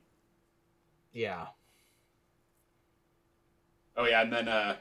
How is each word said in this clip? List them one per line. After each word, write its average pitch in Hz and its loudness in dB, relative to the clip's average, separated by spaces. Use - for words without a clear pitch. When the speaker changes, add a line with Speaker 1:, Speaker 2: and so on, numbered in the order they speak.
Speaker 1:
Yeah. 98 -6
Speaker 2:
Oh, 120 0
yeah, 113 6
and 113 -2
then, 117 -2
uh, 107 0